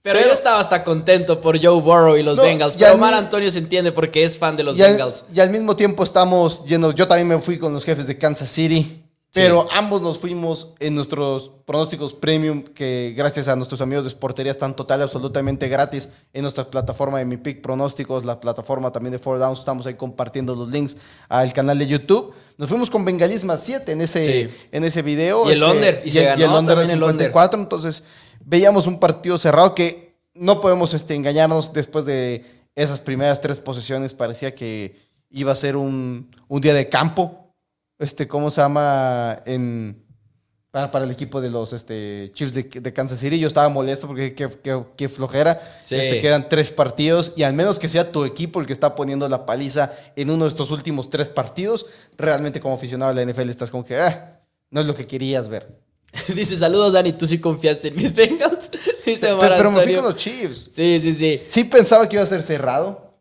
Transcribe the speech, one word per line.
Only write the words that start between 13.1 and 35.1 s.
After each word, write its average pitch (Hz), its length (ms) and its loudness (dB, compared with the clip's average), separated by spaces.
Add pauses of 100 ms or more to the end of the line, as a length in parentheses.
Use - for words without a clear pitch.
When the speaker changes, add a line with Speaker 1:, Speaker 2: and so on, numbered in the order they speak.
Speaker 2:
gracias 143 300 -2
a 135 80 0
nuestros 127 260 -8
amigos 139 220 -4
de 131 80 -8
Sportería 135 400 -6
están 135 240 -6
total 135 240 -2
y 143 40 0
absolutamente 135 680 -4
gratis 139 400 -4 (240)
en 135 100 -8
nuestra 135 260 -8
plataforma 135 480 -4
de 131 80 -4
Mi 123 120 -6
Pick 135 240 -12
Pronósticos, 131 640 -6
la 120 140 -8
plataforma 123 520 -6
también 123 220 -8
de 127 40 -8
Four 131 220 -6
Downs, 131 180 -2
estamos 131 300 -8
ahí 127 80 -10
compartiendo 127 580 -8
los 120 160 -10
links 139 280 -4 (320)
al 127 220 0
canal 135 280 0
de 143 80 -2
YouTube. 147 440 0 (280)
Nos 147 100 -6
fuimos 233 220 -2
con 208 140 -2
Bengalís 180 380 0
más 170 200 -4
siete 262 300 -6
en 156 80 -4
ese, 165 220 -2
Speaker 1:
Sí. 123 320 0 (160)
Speaker 2:
en 151 120 -4
ese 165 180 -2
video. 165 480 0
Speaker 1:
Y - 40 6
el 151 100 4
Speaker 2:
Este, 165 120 6
Speaker 1:
under, 175 300 2
y - 40 -4
Speaker 2:
y - 20 -4
Speaker 1:
se 156 80 4
Speaker 2:
el, 165 60 6 (140)
y 160 40 6
el 156 60 6
Speaker 1:
ganó 156 100 6
Speaker 2:
under 160 160 4
Speaker 1:
también 170 160 2
el 160 120 2
under. 160 60 4
Speaker 2:
cincuenta 156 160 0
y 127 60 -2
cuatro, 180 280 4
entonces 165 440 -8 (420)
veíamos 185 400 6
un 180 140 -2
partido 175 400 0
cerrado 165 340 4
que 170 400 -4 (220)
no 190 260 2
podemos, 180 320 2
este, 156 220 -6
engañarnos. 156 580 0
Después 151 320 -4
de 127 400 -4 (300)
esas 143 260 -4
primeras 139 400 -2
tres 139 180 -6
posesiones 131 540 -8
parecía 123 400 -8
que 110 420 -12 (360)